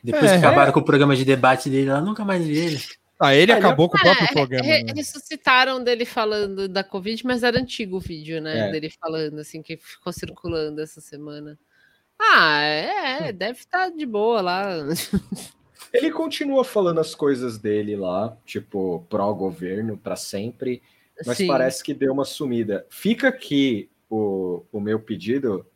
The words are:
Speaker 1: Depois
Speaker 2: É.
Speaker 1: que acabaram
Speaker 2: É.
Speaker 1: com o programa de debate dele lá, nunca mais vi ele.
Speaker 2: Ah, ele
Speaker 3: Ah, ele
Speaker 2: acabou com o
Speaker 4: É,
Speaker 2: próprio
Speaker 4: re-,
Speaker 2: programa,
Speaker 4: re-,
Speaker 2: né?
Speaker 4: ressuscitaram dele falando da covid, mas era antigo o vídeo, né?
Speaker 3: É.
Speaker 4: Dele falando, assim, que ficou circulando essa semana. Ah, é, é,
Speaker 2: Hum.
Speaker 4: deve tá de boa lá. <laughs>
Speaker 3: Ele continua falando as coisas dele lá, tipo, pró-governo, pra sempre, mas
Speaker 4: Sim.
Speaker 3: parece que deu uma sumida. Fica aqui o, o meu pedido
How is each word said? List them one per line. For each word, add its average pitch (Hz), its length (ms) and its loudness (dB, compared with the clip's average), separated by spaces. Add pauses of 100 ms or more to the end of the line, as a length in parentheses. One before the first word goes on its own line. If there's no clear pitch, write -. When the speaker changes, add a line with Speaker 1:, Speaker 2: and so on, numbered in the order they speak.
Speaker 1:
Depois 285 220 2
Speaker 2:
É. 190 140 8
Speaker 1:
que 156 60 6
acabaram 139 240 8
Speaker 2:
É. 135 40 0
Speaker 1:
com 156 60 6
o 135 60 -2
programa 143 300 6
de 131 80 0
debate 131 460 4
dele 135 200 2
lá, 139 120 0
nunca 214 240 -4
mais 185 200 0
vi 151 120 -2
ele. 160 240 -2 (380)
Speaker 2:
Ah, 139 140 4
ele 175 180 8
Speaker 3:
Ah, 226 60 6
ele 196 80 4
Speaker 2:
acabou 170 240 6
com - 80 0
o - 20 4
Speaker 4:
É, - 40 4
Speaker 2:
próprio 247 240 6
Speaker 4:
re-, 262 60 -2
Speaker 2:
programa, 143 300 0
Speaker 4:
re-, 294 200 2
Speaker 2:
né? 226 120 -8
Speaker 4:
ressuscitaram 262 880 0
dele 240 220 0
falando 208 640 -4
da 190 160 -4
covid, 202 420 -8
mas 247 160 -2
era 240 180 2
antigo 214 380 -6
o - 20 -4
vídeo, 160 400 -8
né? 156 300 -2
Speaker 3:
É. - 20 -4
Speaker 4:
Dele 156 200 -6 (100)
falando, 160 380 -6
assim, 156 240 -16
que 160 140 -12
ficou - 360 -12
circulando 156 680 -8
essa 156 200 -12
semana. 147 560 -18 (600)
Ah, 190 420 4
é, 269 680 -2
é, - 20 -8
Speaker 2:
Hum. 196 40 -10
Speaker 4:
deve 180 300 -8
tá 370 240 -2
de 311 160 -8
boa 214 360 0
lá. 180 260 -2
<laughs> 170 920 -6 (360)
Speaker 3:
Ele 285 180 2
continua 285 520 -2
falando 175 360 0
as 156 160 -2
coisas 127 420 -2
dele 104 380 -2
lá, 98 400 -4 (100)
tipo, 92 640 -6
pró-governo, 98 880 -4
pra 92 180 -8
sempre, 123 680 -8 (440)
mas 120 120 -4
Speaker 4:
Sim. 190 100 0
Speaker 3:
parece 131 360 0
que 147 100 -8
deu 135 200 0
uma 135 120 -2
sumida. 117 640 -4
Fica 233 400 -2
aqui 139 600 -2 (200)
o, 98 640 -2
o 107 80 -8
meu 107 200 -2
pedido 110 680 -4 (100)